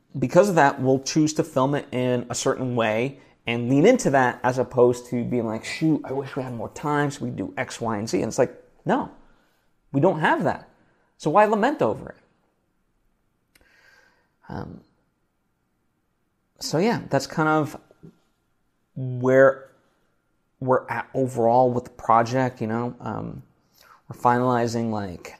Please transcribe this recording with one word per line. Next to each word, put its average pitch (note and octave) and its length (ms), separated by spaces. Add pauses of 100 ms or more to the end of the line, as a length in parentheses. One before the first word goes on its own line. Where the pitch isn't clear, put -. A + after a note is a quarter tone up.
(180)
because E3 300
of F#3+ 80
that, C#3+ 240
we'll C3 220
choose D3+ 320
to D#3+ 100
film C#3 320
it - 180
in B2 360
a A#2+ 60
certain B2+ 420
way A2+ 420 (260)
and A#2 240
lean C#3 160
into A#3 260
that B2+ 320
as B2+ 140
opposed B2 500
to A#2+ 180
being A#2+ 200
like, A2+ 200
"Shoot, D#3 400
I C3 80
wish C3+ 220
we C3 80
had B2+ 100
more G#2 160
time D3 420
so - 140
we B2 60
could A#2 60
do - 200
X, - 240
Y, A2 160
and G#2+ 100
Z." F#3 140
And A2+ 80
it's - 80
like, - 180 (300)
no, G#3+ 260 (800)
we C3+ 80
don't D#3+ 200
have A3+ 260
that. - 240 (480)
So - 120
why G3+ 160
lament A3 360
over - 280
it? - 80 (2250)
Um, - 340 (1800)
so - 180
yeah, G3 320
that's C3+ 180
kind D#3 220
of D#3 280 (1200)
where C3 760 (880)
we're B2+ 300
at A#2 240
overall B2 580
with B2 140
the - 40
project, A#2+ 720
you A2+ 60
know. A#2+ 320
Um, A2 420 (640)
we're - 140
finalizing, A#2+ 720
like, G2+ 480